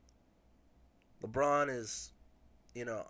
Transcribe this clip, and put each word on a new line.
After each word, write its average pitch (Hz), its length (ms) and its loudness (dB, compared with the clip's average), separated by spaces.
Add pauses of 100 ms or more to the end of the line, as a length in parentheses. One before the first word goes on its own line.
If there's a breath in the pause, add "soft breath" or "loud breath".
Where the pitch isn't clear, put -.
(1200)
LeBron 143 460 4
is, 120 440 -6 (600)
you 120 100 -6
know, 113 260 -4